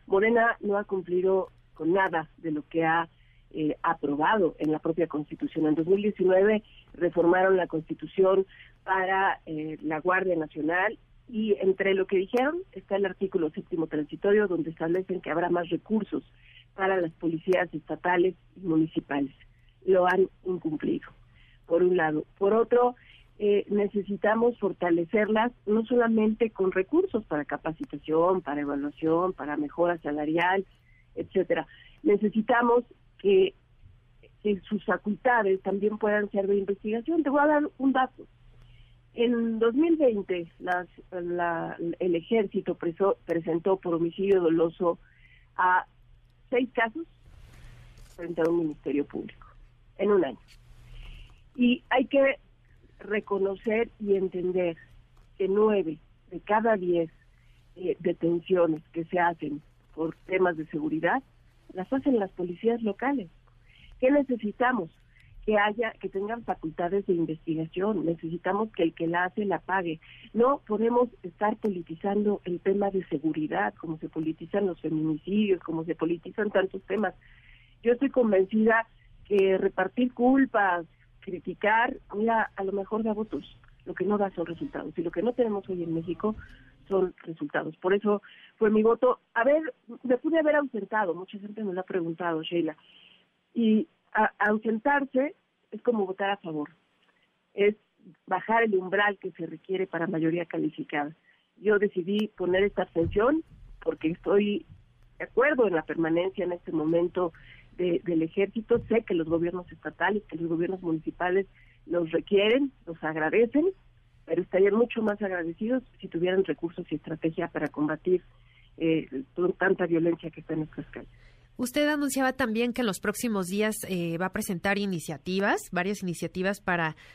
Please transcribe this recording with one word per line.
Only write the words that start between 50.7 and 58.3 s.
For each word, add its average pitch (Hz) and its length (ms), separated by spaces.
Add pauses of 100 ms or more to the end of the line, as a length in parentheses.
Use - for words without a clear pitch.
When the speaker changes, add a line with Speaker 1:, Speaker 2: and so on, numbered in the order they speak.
Speaker 1:
Y 247 360
hay 262 160
que 269 320 (580)
reconocer 196 1000
y 202 160
entender 180 600 (640)
que 190 100
nueve 196 520 (320)
de 170 80
cada 220 360
diez, 175 360 (640)
eh, 180 240
detenciones 170 800 (120)